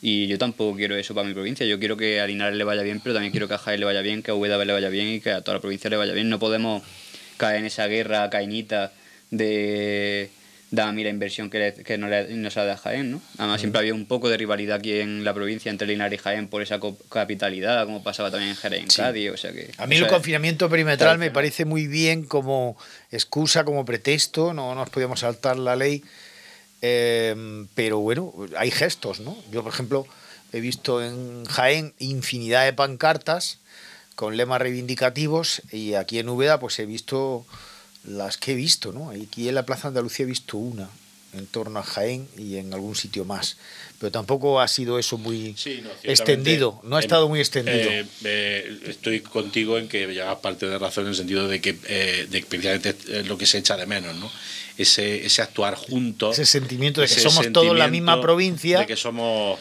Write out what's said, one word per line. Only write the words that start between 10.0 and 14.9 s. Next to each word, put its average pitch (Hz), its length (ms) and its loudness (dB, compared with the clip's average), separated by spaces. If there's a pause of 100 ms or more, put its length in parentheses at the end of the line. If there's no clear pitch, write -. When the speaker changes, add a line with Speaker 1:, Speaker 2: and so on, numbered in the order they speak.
Speaker 1:
"dame 107 340 0
la 104 60 0
inversión 104 400 -6
que, 107 80 -2
le, 104 160 0 (100)
que 110 140 -4
no, 104 100 -4
le, 101 260 0
no 107 160 -4
se 110 100 -4
la 104 40 4
da 101 100 0
a - 40 -12
Jaén", 120 320 -4
¿no? 139 100 -6 (160)
Además, 107 220 0
Speaker 2:
Mm. - 20 -2
Speaker 1:
siempre 104 200 0
había 110 140 0
un 107 120 -6
poco 123 240 0
de 113 80 2
rivalidad 104 400 0
aquí 104 220 0